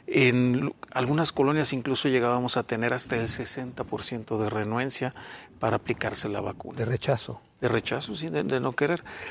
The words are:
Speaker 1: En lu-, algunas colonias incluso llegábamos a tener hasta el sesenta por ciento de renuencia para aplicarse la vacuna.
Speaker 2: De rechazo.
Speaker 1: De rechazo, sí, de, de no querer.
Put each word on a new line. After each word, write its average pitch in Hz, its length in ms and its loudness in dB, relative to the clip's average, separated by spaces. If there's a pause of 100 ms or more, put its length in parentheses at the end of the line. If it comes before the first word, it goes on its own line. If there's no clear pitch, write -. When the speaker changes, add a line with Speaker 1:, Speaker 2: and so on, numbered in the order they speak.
Speaker 1:
En 123 540 6
lu-, 139 140 -2 (160)
algunas 143 420 2
colonias 143 400 4
incluso 135 380 0
llegábamos 123 480 2
a 113 60 0
tener 117 280 0
hasta 123 240 -2
el 113 120 0
sesenta 123 560 -6
por - 180 -4
ciento 113 360 -4
de 107 120 2
renuencia 117 640 -2 (440)
para 113 180 2
aplicarse - 520 -2
la 101 120 -4
vacuna. 101 360 -8
Speaker 2:
De 127 80 0
rechazo. 123 560 -2 (180)
Speaker 1:
De 127 100 0
rechazo, 120 460 0
sí, 160 140 -6
de, 151 160 -2
de 135 160 0
no 131 120 0
querer. 156 300 0 (280)